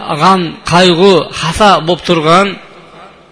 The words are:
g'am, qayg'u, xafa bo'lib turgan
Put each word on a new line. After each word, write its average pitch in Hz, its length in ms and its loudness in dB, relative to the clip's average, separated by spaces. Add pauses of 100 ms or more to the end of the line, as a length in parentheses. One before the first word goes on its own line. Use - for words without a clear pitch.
(220)
g'am, 185 200 2 (300)
qayg'u, 180 420 2 (280)
xafa 190 300 2 (160)
bo'lib 175 220 -4
turgan 170 380 2 (840)